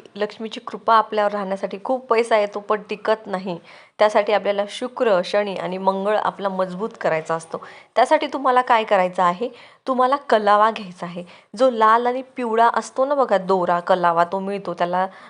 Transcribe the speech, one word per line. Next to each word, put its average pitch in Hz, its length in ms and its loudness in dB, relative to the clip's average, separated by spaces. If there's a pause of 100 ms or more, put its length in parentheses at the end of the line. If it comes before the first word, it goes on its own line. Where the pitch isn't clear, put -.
(160)
लक्ष्मीची 208 440 -8
कृपा 226 340 -2
आपल्यावर 214 380 2
राहण्यासाठी, 196 520 -6
खूप 254 220 -4
पैसा 233 320 2
येतो 208 220 -2
पण 208 300 -2
टिकत 214 360 -4
नाही, 190 320 -6 (400)
त्यासाठी 214 340 2
आपल्याला 202 360 0
शुक्र, 233 560 0
शनी 202 300 -2
आणि 175 240 -6
मंगळ 190 380 0
आपला 196 320 -4
मजबूत 185 400 -4 (120)
करायचा 160 340 -2
असतो. 160 320 -10 (300)
त्यासाठी 294 300 2
तुम्हाला 262 360 0
काय 233 220 2
करायचं 185 380 0
आहे, 180 260 0 (380)
तुम्हाला 254 300 0
कलावा 214 540 4
घ्यायचा 202 360 -10
आहे. 180 180 -12 (320)
जो 254 140 4
लाल 226 360 4
आणि 254 160 -2 (140)
पिवळा 233 380 2
असतो 226 300 -2
ना 285 100 0
बघा, 240 240 2
दोरा 180 420 0
कलावा 175 440 2
तो 185 140 -4
मिळतो, 190 360 -6
त्याला 180 320 -2 (240)